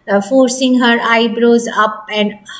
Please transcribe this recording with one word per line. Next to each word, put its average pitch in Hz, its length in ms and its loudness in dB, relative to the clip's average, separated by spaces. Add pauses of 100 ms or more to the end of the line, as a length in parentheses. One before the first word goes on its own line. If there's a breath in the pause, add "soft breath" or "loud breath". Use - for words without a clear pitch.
uh, 202 140 0
forcing 254 580 2
her 233 220 2
eyebrows 233 680 2 (180)
up - 280 -6
and 208 200 -2 (260)